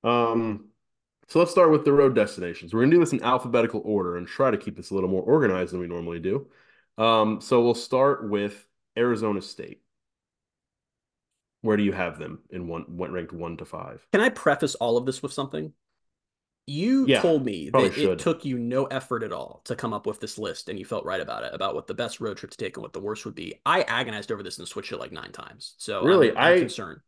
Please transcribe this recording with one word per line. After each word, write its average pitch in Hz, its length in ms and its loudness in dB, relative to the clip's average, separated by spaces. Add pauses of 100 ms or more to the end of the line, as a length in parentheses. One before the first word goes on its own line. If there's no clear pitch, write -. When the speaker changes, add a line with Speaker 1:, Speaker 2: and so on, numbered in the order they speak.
Speaker 1:
Um, 117 680 0 (580)
so - 100 2
let's 170 140 4
start 175 180 8
with 151 140 4
the 143 80 4
road 139 240 6
destinations. 90 580 -2
We're 113 60 2
gonna 135 120 6
do 175 80 8
this 165 120 2
in 131 100 -2
alphabetical 117 640 0
order 92 320 0
and 87 100 -6
try 131 240 0
to 104 80 0
keep 95 180 -10
this - 140 -14
a 95 40 -6
little 92 160 0
more 95 120 0
organized 98 500 2
than 90 80 -6
we 87 60 -8
normally 85 320 -8
do. 98 300 -4 (480)
Um, 110 440 4
so 123 220 4
we'll 117 120 4
start 131 540 0
with 101 360 -2 (320)
Arizona 110 440 0
State. - 400 -16 (1800)
Where 107 160 4
do 104 80 4
you 98 80 2
have 87 260 -4
them 80 220 -12 (100)
in 90 160 -10
one, 82 220 -8
went 87 240 -8
ranked 87 200 -8
one 85 260 -10
to 90 60 -12
five? - 460 -14
Speaker 2:
Can 202 100 2
I 240 80 4
preface 147 460 0
all 117 220 0
of 123 100 0
this 131 160 -6
with 131 100 -8
something? 151 400 -8 (960)
You 233 400 2
Speaker 1:
Yeah, 185 160 4
Speaker 2:
told 156 220 4
me 85 260 -6
Speaker 1:
probably - 200 4
Speaker 2:
that - 60 -8
it 139 40 -2
Speaker 1:
should. 92 180 2
Speaker 2:
took - 260 -2
you 131 140 -4
no 127 280 -2
effort 127 360 -6
at 98 100 -8
all - 340 -12
to 123 100 -6
come 117 160 -6
up 104 120 -8
with 110 140 -6
this - 180 -12
list, 98 320 -8
and 95 120 -10
you 92 40 -12
felt 104 200 -8
right 92 160 -6
about 57 240 -8
it, - 100 -10
about 98 220 -4
what 160 100 -8
the - 80 -10
best - 260 -8
road 104 180 -8
trip - 120 -16
to - 60 -20
take 98 200 -8
and 57 60 -12
what 53 100 -14
the 87 80 -10
worst 104 240 -8
would 110 120 -12
be. - 180 -12 (100)
I 170 180 2
agonized 113 500 -4
over 104 100 -8
this 90 160 -12
and 87 80 -14
switched - 240 -12
it, 101 80 -8
like, - 140 -12
nine 76 180 -14
times. - 480 -18
So 101 240 -4
Speaker 1:
Really? 156 300 8
Speaker 2:
I'm, - 40 -2
I'm 165 180 6
Speaker 1:
I 185 40 6
Speaker 2:
concerned. 107 500 -4